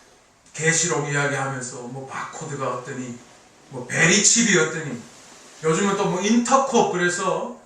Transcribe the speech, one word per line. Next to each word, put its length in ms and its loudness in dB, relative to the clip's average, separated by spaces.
계시록 560 0
이야기하면서 640 -4
뭐 200 -12
바코드가 600 -8
어떠니, 500 -8
뭐 160 -10
베리칩이 720 4
어떠니, 440 -2
요즘은 320 2
또 100 0
뭐 140 -2
인터콥, 720 4
그래서 640 -2